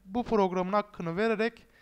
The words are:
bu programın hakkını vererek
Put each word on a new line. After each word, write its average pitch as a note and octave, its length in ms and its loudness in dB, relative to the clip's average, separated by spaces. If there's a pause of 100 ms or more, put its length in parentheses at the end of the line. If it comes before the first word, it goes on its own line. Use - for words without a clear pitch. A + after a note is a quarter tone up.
bu G#3 180 -4
programın F#3 500 2
hakkını F3+ 440 -2
vererek A3+ 500 -2 (140)